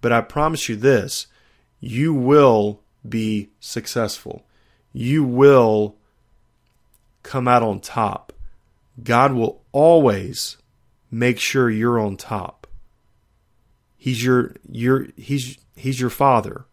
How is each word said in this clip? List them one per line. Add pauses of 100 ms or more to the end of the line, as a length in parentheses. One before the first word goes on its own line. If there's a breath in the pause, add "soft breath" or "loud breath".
But
I
promise
you
this, (520)
you
will (260)
be (100)
successful. (480)
You
will (1300)
come
out
on
top. (680)
God
will (100)
always (520)
make
sure
you're
on
top. (1300)
He's
your, (140)
your,
he's, (180)
he's
your
father.